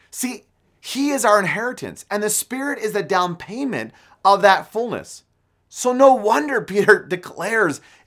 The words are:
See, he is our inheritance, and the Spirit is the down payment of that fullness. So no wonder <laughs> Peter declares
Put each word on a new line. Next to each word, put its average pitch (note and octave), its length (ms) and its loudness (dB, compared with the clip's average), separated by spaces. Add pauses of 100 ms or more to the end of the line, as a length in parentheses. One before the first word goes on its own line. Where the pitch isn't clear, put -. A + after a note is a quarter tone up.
(120)
See, B3 340 -8 (340)
he C#4+ 320 -4
is C4+ 140 -2
our G#3 140 6
inheritance, F#3+ 720 -6
and G#3 140 -4
the G#3 60 -2
Spirit C4+ 500 -6
is G#3 140 -6
the G3 100 -2
down F3+ 320 0
payment F#3 560 -8 (320)
of G3 180 4
that F#3 300 4
fullness. G#3 520 -8 (440)
So - 240 -4
no C4 220 6
wonder A#3+ 480 0
<laughs> F#3 120 -12
Peter G3+ 300 4
declares F3 800 -4 (260)